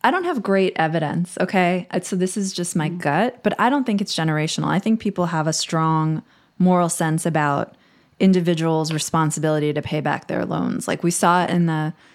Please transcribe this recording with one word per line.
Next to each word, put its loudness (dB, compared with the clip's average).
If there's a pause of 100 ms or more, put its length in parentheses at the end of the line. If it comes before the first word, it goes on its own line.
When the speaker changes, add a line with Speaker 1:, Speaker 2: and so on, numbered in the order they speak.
Speaker 1:
I 4
don't 0
have -2
great 2
evidence, -2
okay? 0
Uh, -2
so -6
this -2
is -4
just -6
my 0
Speaker 2:
Mm. -6
Speaker 1:
gut, 0
but 0
I 4
don't 2
think 0
it's -4
generational. -2
I 2
think 0
people -2
have -2
a 0
strong 0 (360)
moral 4
sense -2
about 0 (460)
individuals' 2
responsibility 0
to -4
pay -4
back -2
their -4
loans. -4
Like, -4
we 2
saw 2
it -4
in 0
the -2 (220)